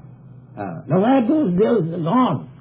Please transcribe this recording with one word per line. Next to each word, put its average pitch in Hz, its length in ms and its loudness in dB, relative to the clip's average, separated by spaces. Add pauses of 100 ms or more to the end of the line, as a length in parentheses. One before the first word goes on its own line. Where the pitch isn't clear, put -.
(560)
uh, 107 320 -10
now, 175 140 2
where 247 260 2
those 262 300 0
days 180 460 0
gone? 196 420 0 (160)